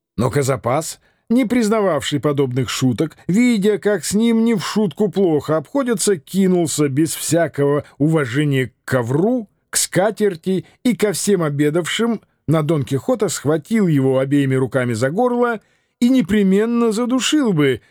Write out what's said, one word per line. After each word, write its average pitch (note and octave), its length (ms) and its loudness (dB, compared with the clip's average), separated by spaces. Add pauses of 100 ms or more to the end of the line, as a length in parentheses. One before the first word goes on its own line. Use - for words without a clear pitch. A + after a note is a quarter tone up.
(180)
Но A#2+ 120 0
Козапас, C3+ 720 -2 (280)
не B3 160 2
признававший G3+ 760 0
подобных C3+ 520 -2
шуток, C3 460 -2 (120)
видя, G#3 500 2
как G3+ 260 -2
с - 100 -4
ним A3+ 300 2
не A#3 100 2
в E3 100 -2
шутку G#3 440 0
плохо D#3+ 500 0
обходятся, G#3 580 -2
кинулся F3 720 0
без D3+ 260 -2
всякого C#3+ 680 -2 (140)
уважения C#3 680 0
к - 40 -20 (120)
ковру, D#3+ 640 -2 (200)
к - 80 -10
скатерти G3 880 -2 (180)
и A#3+ 140 0
ко G#3 160 0
всем F3+ 320 0
обедавшим D#3 760 -2 (260)
на D#3 140 2
Дон D3 200 0
Кихота, G3+ 460 -2
схватил D#3+ 580 0
его C3+ 320 2
обеими C3+ 380 0
руками B2 380 -2
за B2 160 0
горло A#3+ 500 0 (400)
и A#3+ 80 4
непременно A3 840 2
задушил B3 640 0
бы, C#3+ 380 0